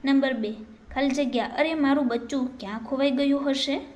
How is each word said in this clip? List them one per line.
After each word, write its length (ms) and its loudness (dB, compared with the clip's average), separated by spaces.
નંબર 280 4
બે, 200 -4
ખાલી 140 2
જગ્યા, 380 0
અરે 280 0
મારું 320 2
બચ્ચું 520 -2
ક્યાં 220 -8
ખોવાઈ 300 0
ગયું 400 2
હશે? 300 -2